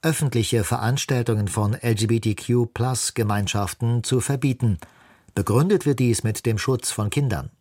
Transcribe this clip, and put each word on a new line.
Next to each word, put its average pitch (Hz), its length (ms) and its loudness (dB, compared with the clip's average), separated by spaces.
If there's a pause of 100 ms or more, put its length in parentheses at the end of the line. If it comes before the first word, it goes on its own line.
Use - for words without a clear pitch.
öffentliche 120 640 2
Veranstaltungen 117 840 0
von 107 260 0
L-G-B-T-Q-Plus-Gemeinschaften 113 2250 0
zu 131 180 0
verbieten. 123 580 0 (560)
Begründet 147 500 2
wird 139 140 0
dies 120 260 2
mit 107 220 -2
dem 113 100 0
Schutz - 340 -2
von 104 200 -4
Kindern. 113 400 -2 (100)